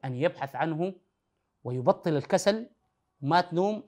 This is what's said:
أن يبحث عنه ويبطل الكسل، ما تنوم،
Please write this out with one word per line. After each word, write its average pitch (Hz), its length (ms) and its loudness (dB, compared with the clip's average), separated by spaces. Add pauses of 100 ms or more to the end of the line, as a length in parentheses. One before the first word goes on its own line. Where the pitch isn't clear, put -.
أن 127 100 -6
يبحث 143 420 -2
عنه 165 380 -2 (680)
ويبطل 131 520 0
الكسل، 202 540 0 (500)
ما 156 200 4
تنوم، 180 480 0